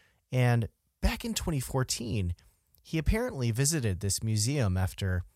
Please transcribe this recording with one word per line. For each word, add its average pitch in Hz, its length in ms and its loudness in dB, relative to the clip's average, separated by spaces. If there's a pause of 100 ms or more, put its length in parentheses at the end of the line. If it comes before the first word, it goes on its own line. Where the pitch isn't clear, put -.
(300)
and 120 380 2 (320)
back 233 240 0
in 226 100 -4
twenty 151 260 -2
fourteen, 123 760 -2 (480)
he - 160 -4
apparently 165 520 0
visited 123 480 0
this - 240 -2
museum 110 540 0
after 92 480 -2 (120)